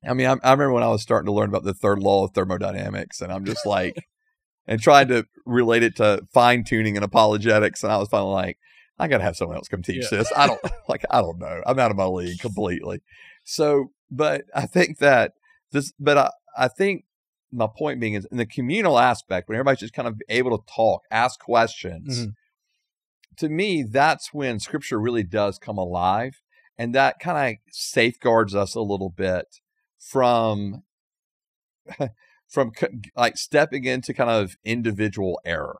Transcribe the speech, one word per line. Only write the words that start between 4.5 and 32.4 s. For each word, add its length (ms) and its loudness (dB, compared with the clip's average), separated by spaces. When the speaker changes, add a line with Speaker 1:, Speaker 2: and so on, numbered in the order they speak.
Speaker 1:
and 140 -4
trying 280 8
to 160 2
relate 380 4
it 140 2
to 240 4
fine 300 6
tuning 320 0
and 80 -2
apologetics. 800 4
And 80 0
I 60 2
was 100 -2
finally 260 0
like, 240 -4
"I 120 -4
gotta 140 2
have 120 -2
someone 220 -6
else 100 -12
come 160 -8
teach 260 -6
Speaker 2:
Yeah. 100 0
Speaker 1:
this. 160 0
I 120 4
don't, 140 0
<laughs> 160 -16
like, 220 -4
I 100 4
don't 180 -4
know. 280 -10
I'm 100 2
out 140 2
of 60 -4
my 80 0
league 340 -4
completely." 600 -6
So, 440 0
but 340 -2
I 100 -4
think 340 0
that 340 4
this, 260 -2
but 180 4
I, 120 4
I 120 2
think 340 -2
my 160 -2
point 240 -4
being 120 -2
is 160 -6
in 60 -10
the 100 -2
communal 540 0
aspect, 480 0
when 80 -6
everybody's 240 0
just 140 -14
kind 120 -8
of 100 -6
able 300 0
to 60 -8
talk, 340 2
ask 300 -2
questions, 800 -2
Speaker 2:
Mm-hmm. 100 -6
Speaker 1:
to 120 -4
me, 400 -2
that's 440 0
when 260 -4
scripture 400 -6
really 240 -2
does 340 -2
come 200 -10
alive. 560 -2
And 160 -6
that 280 2
kinda 340 -2
safeguards 840 0
us 220 -2
a 60 -4
little 280 -4
bit 360 -4
from, 840 0
<laughs> 640 -12